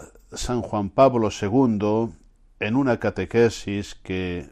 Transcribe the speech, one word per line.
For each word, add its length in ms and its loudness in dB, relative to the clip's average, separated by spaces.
San 300 -4
Juan 280 -4
Pablo 420 4
segundo 800 0
en 160 -2
una 240 2
catequesis 960 0
que 560 -6